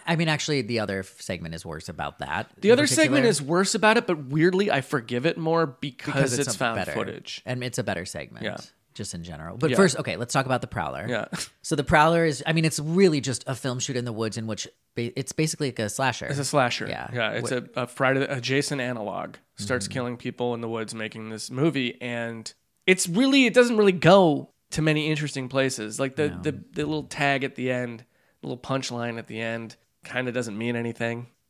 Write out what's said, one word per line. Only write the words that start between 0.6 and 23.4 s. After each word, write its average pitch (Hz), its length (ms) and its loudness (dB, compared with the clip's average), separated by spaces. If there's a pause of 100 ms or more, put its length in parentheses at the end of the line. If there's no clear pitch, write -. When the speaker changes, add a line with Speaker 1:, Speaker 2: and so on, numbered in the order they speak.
Speaker 1:
the 113 180 -2
other 98 200 -2
f-, - 220 -10
segment 85 340 -8
is 80 100 -12
worse 80 240 -10
about 76 300 -8
that 76 380 -6
Speaker 2:
The 196 120 4
Speaker 1:
in 233 40 10
Speaker 2:
other 285 140 6
segment 294 360 4
Speaker 1:
particular. 233 60 6
Speaker 2:
is 151 120 0
worse 170 340 0
about 214 220 4
it, 233 100 0
but 175 100 0 (100)
weirdly, 180 440 4
I 139 80 2
forgive 123 460 -4
it 165 120 0
more 165 300 0
because 139 460 -8
Speaker 1:
Because 135 260 2
it's 139 80 0
Speaker 2:
it's 117 80 -4
Speaker 1:
a - 20 -10
Speaker 2:
found 117 200 0
Speaker 1:
better, 82 160 -4
Speaker 2:
footage. - 520 -8
Speaker 1:
and 123 200 -6
it's 123 120 -6
a 120 60 -2
better 92 220 -4
segment, 58 400 -12
Speaker 2:
Yeah. 101 100 -4 (380)
Speaker 1:
just - 200 -10
in 85 120 -10
general. 80 320 -12
But 139 140 0
Speaker 2:
Yeah. 123 40 0
Speaker 1:
first, 185 240 6
okay, 95 160 -4
let's 117 160 -6
talk 135 140 2
about 127 160 0
The 123 60 -8
Prowler. 76 400 -6
Speaker 2:
Yeah. 117 260 -2
<laughs> - 20 -6 (280)
Speaker 1:
So - 120 -2
The 139 80 0
Prowler 160 400 6
is, 139 240 0
I 160 60 2
mean, 160 100 4
it's 156 160 0
really 160 400 4
just 123 260 -4
a - 80 -4
film 127 260 -4
shoot 123 180 -4
in 123 80 -2
the 120 80 -4
woods 110 240 -2
in 113 100 -4
which 107 220 -6 (260)
ba-, 117 240 -2
it's - 140 -8
basically 156 340 0
like 117 120 -4
a 107 100 0
slasher. 131 380 -2
Speaker 2:
It's 139 120 -4
a 139 60 -4
slasher. 127 420 2
Speaker 1:
Yeah. 113 260 -6
Speaker 2:
Yeah, 113 180 0
it's 117 180 -4
Speaker 1:
Wh- 127 280 -4
Speaker 2:
a, 131 40 -2
a 123 60 -4
Friday 135 340 2
the, 139 160 -2
a - 20 -6
Jason 135 400 0
analog 110 560 -6 (220)
starts 110 280 -4
Speaker 1:
Mm-hmm. - 80 -10
Speaker 2:
killing 123 240 -4
people 123 360 -4
in 117 80 -6
the 117 80 -6
woods 110 260 -6
making 110 340 -8
this 110 220 -10
movie, 131 500 0
and 117 500 -8 (360)
it's 185 220 4
really, 269 380 4